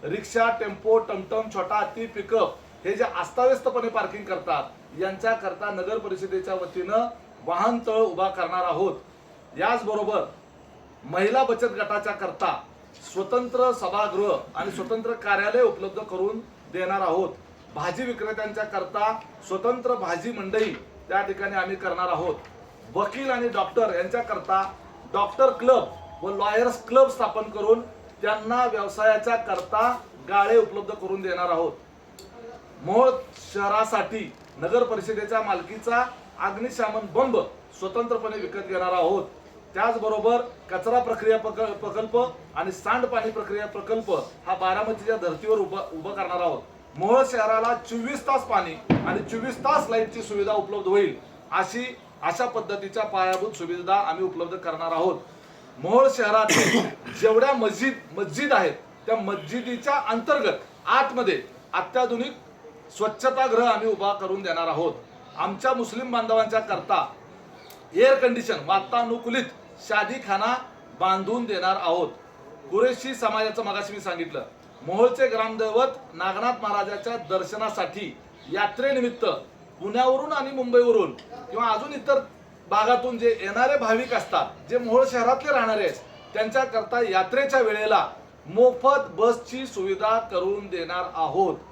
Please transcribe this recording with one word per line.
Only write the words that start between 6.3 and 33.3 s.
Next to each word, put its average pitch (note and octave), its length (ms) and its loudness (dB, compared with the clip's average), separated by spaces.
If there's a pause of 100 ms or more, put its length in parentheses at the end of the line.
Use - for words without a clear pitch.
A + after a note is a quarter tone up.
वतीनं F#3 540 -2 (380)
वाहनतळ A3 540 0
उभा F#3+ 300 2
करणार F3+ 340 -2
आहोत. F3+ 300 0 (640)
याचबरोबर G#3 680 0 (800)
महिला G#3 400 2
बचत A#3 220 0
गटाच्या G#3 480 -2
करता F#3+ 500 -4 (500)
स्वतंत्र B3 580 2
सभागृह G3+ 680 0 (180)
आणि F3 160 -6
स्वतंत्र A#3 400 -4
कार्यालय G#3 500 0
उपलब्ध G3 380 0
करून G#3 400 -4 (340)
देणार F#3 280 -2
आहोत. F3 280 0 (460)
भाजी G3+ 280 -4
विक्रेत्यांच्या G#3+ 600 -6
करता G#3+ 560 -2 (280)
स्वतंत्र B3 460 0
भाजी F3+ 380 -4
मंडई G3+ 420 -2 (360)
त्या F#3+ 120 0
ठिकाणी G3 340 -4
आम्ही F#3+ 200 -2
करणार F3+ 320 -2
आहोत. D#3 280 -2 (600)
वकील B3 360 -2
आणि A#3+ 160 0
डॉक्टर G3 480 2
यांच्या F#3+ 260 0
करता F#3+ 520 0 (400)
डॉक्टर G#3 360 4
क्लब B3 340 4 (380)
व F#3 80 -6
लॉयर्स G#3 560 0
क्लब C4 240 6
स्थापन A3 320 -2
करून G#3+ 400 2 (400)
त्यांना G#3+ 440 0
व्यवसायाच्या G#3+ 680 2
करता - 640 0 (300)
गाळे G3+ 280 4
उपलब्ध G3+ 340 0
करून F#3+ 300 -6
देणार F3+ 280 -2
आहोत. E3 220 0 (1120)
मोहोळ B3 280 4 (440)